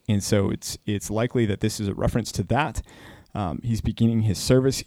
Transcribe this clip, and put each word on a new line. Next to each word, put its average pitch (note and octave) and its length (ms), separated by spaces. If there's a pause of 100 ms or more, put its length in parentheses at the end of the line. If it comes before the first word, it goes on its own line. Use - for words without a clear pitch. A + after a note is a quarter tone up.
and G#2 120
so G#2 280
it's, - 360
it's G#2 240
likely A2+ 360
that G2 160
this A2 180
is G#2 80
a G2 60
reference - 400
to G2+ 100
that. A#2 380 (520)
Um, F2 300
he's A2+ 160
beginning A2+ 440
his G#2 160
service C3 480